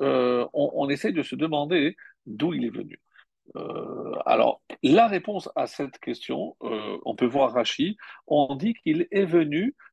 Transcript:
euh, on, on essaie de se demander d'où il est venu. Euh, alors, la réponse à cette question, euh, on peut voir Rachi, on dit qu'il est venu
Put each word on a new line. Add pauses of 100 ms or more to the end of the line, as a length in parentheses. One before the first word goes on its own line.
euh,
on,
on
essaie
de
se
demander (300)
d'où
il
est
venu. (580)
Euh, (120)
alors, (200)
la
réponse
à
cette
question,
euh,
on
peut
voir
Rachi, (280)
on
dit
qu'il
est
venu (180)